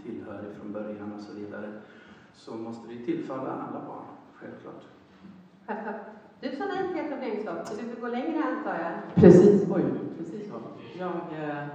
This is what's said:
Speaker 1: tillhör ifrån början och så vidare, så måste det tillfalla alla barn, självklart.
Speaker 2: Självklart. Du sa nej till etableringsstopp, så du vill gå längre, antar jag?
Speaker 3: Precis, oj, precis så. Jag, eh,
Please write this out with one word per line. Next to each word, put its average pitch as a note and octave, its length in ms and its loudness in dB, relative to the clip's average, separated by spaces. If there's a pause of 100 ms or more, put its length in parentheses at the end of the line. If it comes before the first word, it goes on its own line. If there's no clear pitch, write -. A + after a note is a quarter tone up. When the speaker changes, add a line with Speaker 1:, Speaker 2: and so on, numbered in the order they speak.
Speaker 1:
tillhör G#2 500 -10
ifrån G#2 200 -12
början G#2 440 -8
och G#2 40 -12
så G2+ 160 -14
vidare, G#2 360 -10 (600)
så - 220 -16
måste A2+ 340 -10
det A#2+ 160 -10
tillfalla C3 460 -4
alla - 360 -8
barn, - 200 -12 (280)
självklart. - 480 -16 (840)
Speaker 2:
Självklart. G#3+ 340 -8 (400)
Du C4+ 160 -4
sa G4+ 80 -4
nej F#4 240 0
till D#4 180 -2
etableringsstopp, G#3+ 600 -4
så G#3+ 100 -8
du A#3 120 -6
vill A#3+ 120 -10
gå A#3 80 -6
längre, C#4+ 360 0
antar G3+ 340 -2
jag? - 140 -4 (220)
Speaker 3:
Precis, F3+ 560 12
oj, F3 140 2 (340)
precis G#3 320 -8
så. - 40 -12 (440)
Jag, F3+ 120 -6
eh, D3+ 640 -6